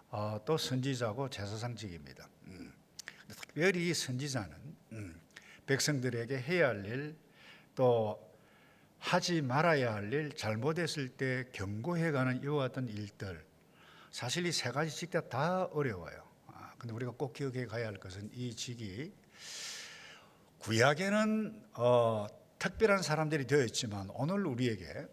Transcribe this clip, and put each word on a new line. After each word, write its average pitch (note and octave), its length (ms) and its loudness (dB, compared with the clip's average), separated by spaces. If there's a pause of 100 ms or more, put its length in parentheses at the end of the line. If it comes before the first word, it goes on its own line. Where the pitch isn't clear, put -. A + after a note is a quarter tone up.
(100)
어, G#2+ 340 -2
또 D#3 140 2
선지자고 C3 720 0
제사장직입니다. G2+ 960 -8 (180)
음. - 260 -14 (560)
특별히 F3 600 2
이 E3 60 2
선지자는, B2+ 640 -2 (360)
음, F#2 280 -12 (460)
백성들에게 B2+ 720 0
해야 D3+ 300 4
할 G#2 160 -2
일, C#3+ 320 -6 (580)
또 A#2 560 4 (680)
하지 F3 440 2
말아야 C3+ 520 4
할 G#2 180 -4
일, D3 200 -2
잘못했을 C#3 760 -2
때 C3 440 -2
경고해가는 C3 920 0
이와 C#3+ 240 0
같은 B2+ 200 -4
일들, G2+ 560 -8 (640)
사실 F3 340 -2
이 E3+ 80 0
세 - 180 0
가지 D3 240 0
직 - 160 -8
다, E3 120 2
다 F3+ 440 0
어려워요. G#2+ 560 -4 (260)
아, - 300 -16
근데 A#2 140 -8
우리가 B2 200 -4
꼭 C3 200 -4
기억해 B2+ 340 -4
가야 A2+ 200 -4
할 G#2+ 100 -6
것은 G2 380 -10
이 B2 200 -6
직이 A#2 560 -8 (1500)
구약에는, F#3+ 1000 4 (140)
어, A#2 520 6 (340)
특별한 G3+ 420 4
사람들이 D3+ 460 2
되어 C#3 160 6
있지만 G2+ 500 -2
오늘 F#3 320 2
우리에게 A#2+ 680 -2